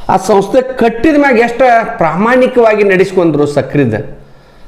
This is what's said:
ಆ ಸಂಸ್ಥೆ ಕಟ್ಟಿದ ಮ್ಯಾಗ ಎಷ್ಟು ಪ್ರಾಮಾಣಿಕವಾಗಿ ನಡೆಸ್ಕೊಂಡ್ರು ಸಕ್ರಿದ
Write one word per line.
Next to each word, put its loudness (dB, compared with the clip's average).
ಆ 2
ಸಂಸ್ಥೆ 0
ಕಟ್ಟಿದ 0
ಮ್ಯಾಗ 2
ಎಷ್ಟು 0
ಪ್ರಾಮಾಣಿಕವಾಗಿ 2
ನಡೆಸ್ಕೊಂಡ್ರು 0
ಸಕ್ರಿದ -2